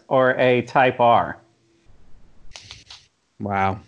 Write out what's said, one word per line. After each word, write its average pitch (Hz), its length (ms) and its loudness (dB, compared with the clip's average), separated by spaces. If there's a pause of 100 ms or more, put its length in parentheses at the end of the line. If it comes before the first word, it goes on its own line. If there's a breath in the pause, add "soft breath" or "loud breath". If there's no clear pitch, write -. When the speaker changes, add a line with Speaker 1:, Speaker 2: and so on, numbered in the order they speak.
Speaker 1:
or 127 300 2
a 127 260 2
Type 127 360 0
R? 107 400 2 (2000)
Speaker 2:
Wow. 98 480 -2